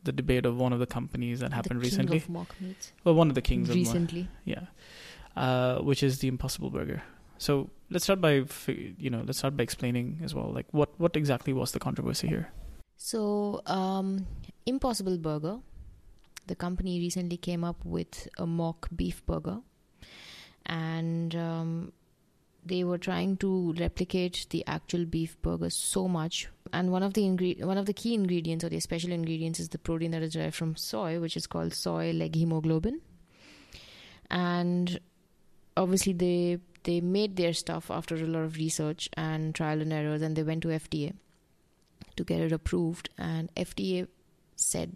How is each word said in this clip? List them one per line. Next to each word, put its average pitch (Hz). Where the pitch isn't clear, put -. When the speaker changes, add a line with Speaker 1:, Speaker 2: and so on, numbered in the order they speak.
Speaker 1:
the -
debate 127
of 120
one 127
of 120
the 123
companies 120
that 131
Speaker 2:
The 139
Speaker 1:
happened 120
Speaker 2:
king 123
Speaker 1:
recently. 160
Speaker 2:
of 160
mock 175
meat. 185
Speaker 1:
Well, 170
one 160
of 131
the 127
kings 120
of 120
mock 120
Speaker 2:
Recently. 170
Speaker 1:
Yeah. -
Uh, 127
which 143
is 135
the 135
Impossible 131
Burger. -
So 143
let's 175
start 196
by 147
fi-, -
you 131
know, 117
let's 131
start 139
by 131
explaining 123
as 151
well, 113
like, 123
what, 147
what 170
exactly 139
was 127
the -
controversy -
here? -
Speaker 2:
So, 208
um, 190
Impossible 220
Burger, 160
the -
company 180
recently 175
came 175
up 175
with 170
a 180
mock 165
beef 175
burger. 165
And, 165
um, 165
they 180
were 175
trying 185
to 185
replicate 180
the 165
actual 170
beef 165
burger 170
so -
much. 170
And 180
one 185
of 196
the 214
ingre-, 180
one 190
of 196
the 208
key 233
ingredients 170
or 170
the 165
special 170
ingredients 165
is 165
the 165
protein 165
that 160
is 160
derived 156
from 160
soy, 170
which 165
is 165
called 165
soy 165
leg 160
hemoglobin. 160
And 175
obviously 185
they, 175
they 175
made 190
their 170
stuff 165
after -
a 160
lot 165
of 160
research 156
and 156
trial 156
and 156
errors, 151
and 156
they 160
went 160
to 165
F 160
D 147
A 190
to -
get 165
it 160
approved. 165
And 165
F -
D 185
A 180
said -